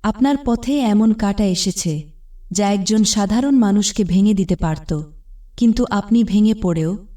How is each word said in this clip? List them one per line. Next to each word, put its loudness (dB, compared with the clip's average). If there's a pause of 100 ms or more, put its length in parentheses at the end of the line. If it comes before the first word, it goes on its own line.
আপনার 0
পথে -2
এমন 4
কাঁটা 0
এসেছে, -2 (480)
যা 0
একজন 0
সাধারণ 0
মানুষকে 2
ভেঙে 2
দিতে 0
পারত, -4 (540)
কিন্তু 2
আপনি 2
ভেঙে 2
পড়েও -4 (100)